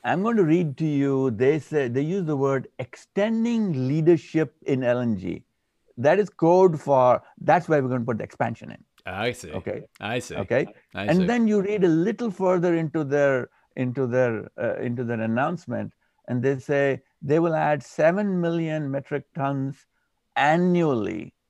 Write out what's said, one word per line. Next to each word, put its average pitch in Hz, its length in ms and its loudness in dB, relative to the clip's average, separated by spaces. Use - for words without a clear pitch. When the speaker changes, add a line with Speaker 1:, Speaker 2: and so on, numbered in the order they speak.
Speaker 1:
I'm 156 180 0
going 226 160 0
to 190 60 6
read 156 340 2
to 160 80 -2
you, 139 460 0
they 131 260 2
say, 139 300 -4
they 123 120 -2
use 175 240 -4
the 151 120 -2
word 135 320 0
extending 208 1080 -2
leadership 156 760 0
in 131 200 -2
L 123 180 0
N 117 180 -2
G. 87 260 -8
That 151 200 4
is 208 120 0
code 170 500 4
for, 127 420 4
that's 160 260 2
where 151 140 4
we're 127 80 -2
gonna 123 160 -2
put 117 100 -2
the 107 80 -8
expansion 117 460 -8
in. - 120 -20
Speaker 2:
I 101 280 -6
see. 87 180 -14
Speaker 1:
Okay. - 320 -8
Speaker 2:
I 120 200 -4
see. - 160 -12
Speaker 1:
Okay. 117 300 0
Speaker 2:
I 98 100 -6
Speaker 1:
And 156 140 2
Speaker 2:
see. 185 80 2
Speaker 1:
then 233 200 0
you 208 140 2
read 202 240 -2
a 180 40 4
little 202 420 0
further 180 460 0
into 160 280 -2
their, 139 460 0
into 127 300 -2
their, 120 500 0
uh, 113 200 -4
into 123 280 -6
their 117 160 -4
announcement, 113 720 -4
and 127 120 -2
they 135 200 0
say 139 420 -2
they 151 200 2
will 170 140 0
add 151 280 0
seven 185 580 0
million 160 500 -2
metric 139 340 -6
tons 139 520 -4
annually 147 1000 0